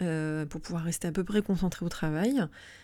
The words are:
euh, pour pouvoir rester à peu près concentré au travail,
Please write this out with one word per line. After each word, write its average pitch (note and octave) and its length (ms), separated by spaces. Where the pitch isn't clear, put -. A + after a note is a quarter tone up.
euh, D#3 460
pour D3+ 160
pouvoir E3+ 220
rester E3+ 240
à D#3+ 40
peu F#3 120
près G3+ 180
concentré F3+ 420
au E3+ 60
travail, F#3 520